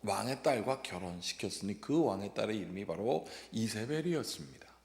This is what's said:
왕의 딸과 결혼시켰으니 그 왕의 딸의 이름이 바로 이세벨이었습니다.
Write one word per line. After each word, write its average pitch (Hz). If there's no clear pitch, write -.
왕의 110
딸과 131
결혼시켰으니 90
그 160
왕의 101
딸의 107
이름이 92
바로 107
이세벨이었습니다. 113